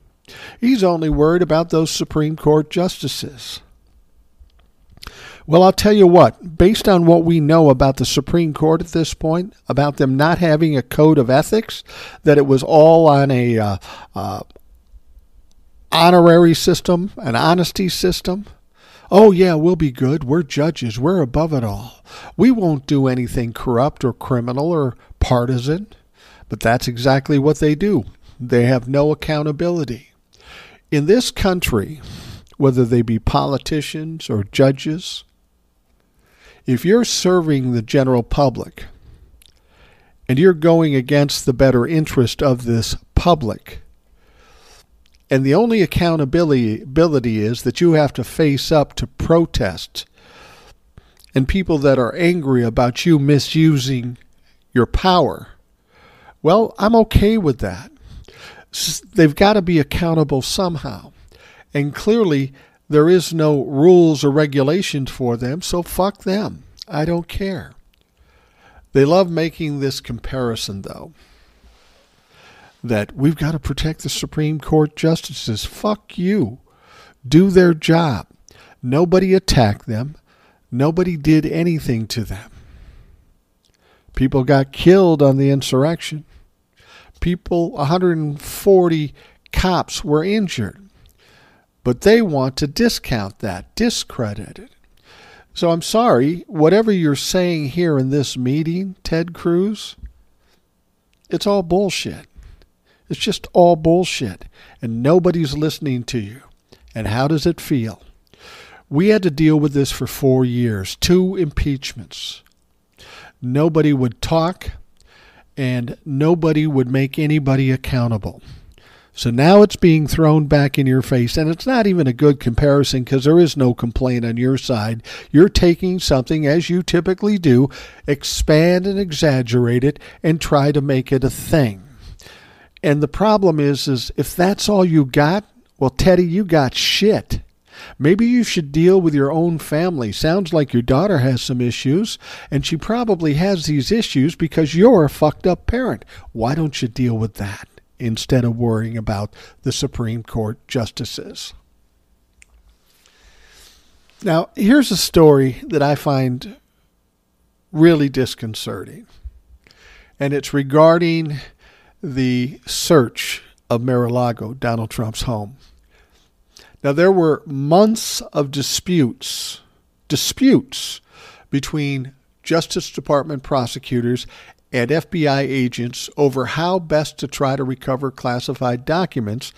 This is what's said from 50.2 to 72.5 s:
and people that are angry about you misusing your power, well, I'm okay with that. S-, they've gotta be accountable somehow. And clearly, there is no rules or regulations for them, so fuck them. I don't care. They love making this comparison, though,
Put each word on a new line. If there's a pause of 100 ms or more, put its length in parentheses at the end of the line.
and
people
that
are
angry
about
you
misusing (560)
your
power, (920)
well,
I'm
okay
with
that. (800)
S-,
they've
gotta
be
accountable
somehow. (600)
And
clearly, (340)
there
is
no
rules
or
regulations
for
them,
so
fuck
them. (240)
I
don't
care. (1200)
They
love
making
this
comparison,
though, (1700)